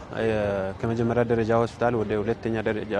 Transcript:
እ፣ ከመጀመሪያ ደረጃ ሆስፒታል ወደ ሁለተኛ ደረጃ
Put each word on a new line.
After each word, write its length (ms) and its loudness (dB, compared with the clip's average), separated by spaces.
እ፣ 100 -2
ከመጀመሪያ 500 0
ደረጃ 320 2
ሆስፒታል 380 2
ወደ 220 0
ሁለተኛ 380 -2
ደረጃ 360 -2